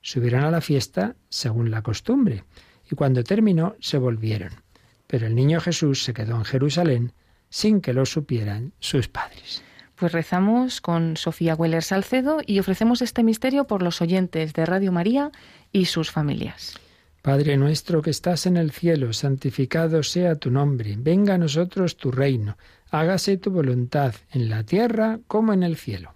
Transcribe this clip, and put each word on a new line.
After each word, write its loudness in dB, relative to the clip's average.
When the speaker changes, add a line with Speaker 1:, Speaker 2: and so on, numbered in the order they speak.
Speaker 1:
subieron 0
a 2
la 0
fiesta -2
según -2
la -4
costumbre, 0
y -4
cuando 2
terminó, 2
se -4
volvieron. -2
Pero -2
el 0
niño 4
Jesús 0
se -4
quedó -4
en -2
Jerusalén 0
sin 2
que -2
lo 2
supieran -4
sus 0
padres. -12
Speaker 2:
Pues -2
rezamos 0
con 0
Sofía -2
Weller 0
Salcedo 0
y 2
ofrecemos 2
este 0
misterio 2
por -2
los -2
oyentes 0
de 0
Radio 0
María 0
y 4
sus -2
familias. -4
Speaker 1:
Padre 2
nuestro 0
que -2
estás -2
en 2
el 0
cielo, 0
santificado 0
sea 2
tu -4
nombre. 0
Venga 4
a 2
nosotros 0
tu -2
reino. 0
Hágase 0
tu -4
voluntad 0
en -2
la -2
tierra 0
como 2
en 2
el 0
cielo. -10